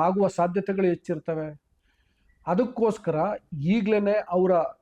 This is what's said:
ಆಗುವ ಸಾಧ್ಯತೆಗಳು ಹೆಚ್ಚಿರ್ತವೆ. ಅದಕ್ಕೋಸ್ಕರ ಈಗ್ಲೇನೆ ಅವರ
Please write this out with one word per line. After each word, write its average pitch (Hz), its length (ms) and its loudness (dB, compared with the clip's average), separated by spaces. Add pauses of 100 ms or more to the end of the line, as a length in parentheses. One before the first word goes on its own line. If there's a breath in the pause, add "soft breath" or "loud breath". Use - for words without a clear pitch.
ಆಗುವ 190 200 0
ಸಾಧ್ಯತೆಗಳು 190 640 -2
ಹೆಚ್ಚಿರ್ತವೆ. 160 540 -6 (1040)
ಅದಕ್ಕೋಸ್ಕರ 214 640 0 (580)
ಈಗ್ಲೇನೆ 208 400 2 (220)
ಅವರ 185 140 4 (300)